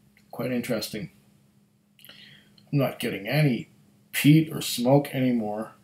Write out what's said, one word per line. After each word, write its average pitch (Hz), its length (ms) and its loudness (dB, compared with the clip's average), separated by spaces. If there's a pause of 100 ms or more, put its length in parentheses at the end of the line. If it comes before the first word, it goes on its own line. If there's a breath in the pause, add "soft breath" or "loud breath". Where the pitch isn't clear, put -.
(320)
Quite 247 200 -6
interesting. - 600 -4 (1600 loud breath)
I'm 143 80 0
not 123 180 -2
getting 101 300 -8
any 139 420 0 (420)
peat 156 400 6
or 123 100 -8
smoke 135 520 0
anymore. 113 600 -2 (100)